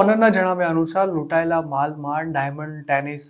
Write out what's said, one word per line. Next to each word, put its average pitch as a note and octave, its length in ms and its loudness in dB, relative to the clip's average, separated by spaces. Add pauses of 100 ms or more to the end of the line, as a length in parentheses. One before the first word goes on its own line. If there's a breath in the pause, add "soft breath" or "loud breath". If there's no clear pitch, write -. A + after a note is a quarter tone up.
ઓનરના A3 380 6
જણાવ્યા F3+ 380 2
અનુસાર E3 360 0
લૂંટાયેલા E3 500 0 (140)
માલમાં D3+ 580 -4
ડાયમંડ D3 480 -6
ટેનિસ C#3+ 480 0